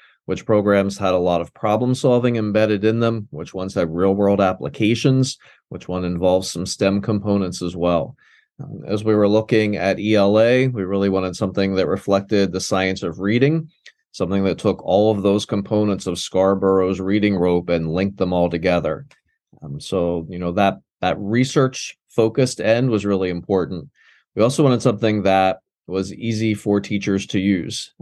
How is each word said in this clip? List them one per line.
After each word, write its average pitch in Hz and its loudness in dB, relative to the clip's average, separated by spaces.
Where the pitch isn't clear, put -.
which - -6
programs 101 2
had 95 0
a 92 2
lot 87 2
of - -10
problem 113 0
solving 123 2
embedded 107 0
in 110 2
them, 117 -2
which 78 -12
ones 95 -8
had 85 0
real 95 2
world 101 2
applications, 113 0
which - -12
one 90 -4
involves 90 0
some 90 -6
stem 98 0
components 101 -2
as 90 -6
well. 87 0
Um, 101 -14
as 104 -4
we 110 2
were 104 4
looking 107 2
at 92 0
E 107 0
L 101 4
A, 127 4
we 117 -4
really 98 0
wanted 92 -2
something 98 -2
that 92 0
reflected 98 0
the 90 -4
science 95 -2
of 85 -6
reading, 135 0
something 98 -2
that 95 0
took 95 -2
all 101 4
of 101 -2
those 101 2
components 104 -2
of 87 -4
Scarborough's 95 2
reading 101 2
rope 87 0
and 82 -2
linked 98 -2
them 92 -2
all 87 2
together. 85 -2
Um, 71 -12
so, 87 -4
you 90 -12
know, 87 -4
that, 98 0
that 90 -2
research 131 -2
focused 120 0
end 120 2
was 104 0
really 95 0
important. 90 -4
We 101 2
also 127 2
wanted 127 4
something 107 0
that 95 2
was 95 -4
easy 113 -2
for 101 0
teachers 98 -2
to 101 -2
use. 98 -2